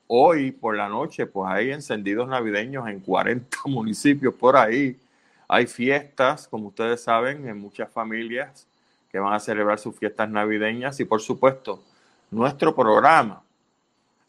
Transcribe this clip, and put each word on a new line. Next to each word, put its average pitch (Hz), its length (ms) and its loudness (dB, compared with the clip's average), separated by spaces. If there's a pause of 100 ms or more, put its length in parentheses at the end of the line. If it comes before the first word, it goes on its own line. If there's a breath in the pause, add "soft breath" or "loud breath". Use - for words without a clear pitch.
hoy 135 440 4
por 110 260 -4
la 104 100 -2
noche, 123 380 -6
pues, 95 260 -6
hay 110 200 -2
encendidos 117 560 -4
navideños 120 600 -4
en 98 140 -10
cuarenta 95 600 -2
<laughs> - 40 -12
municipios 131 720 0
por 127 200 4
ahí. 123 420 4 (520 soft breath)
Hay 117 180 4
fiestas, 139 800 -2
como 107 220 -12
ustedes 117 340 -4
saben, 127 440 -2
en 104 120 -12
muchas 104 320 -12
familias 113 760 -10 (440)
que 95 80 -6
van 101 140 0
a 107 60 0
celebrar 107 400 -2
sus 110 180 -12
fiestas 107 320 -4
navideñas 107 720 -4
y, 127 60 -2
por 110 140 0
supuesto, 120 640 -2 (480 soft breath)
nuestro 139 420 0
programa. 117 680 6 (880)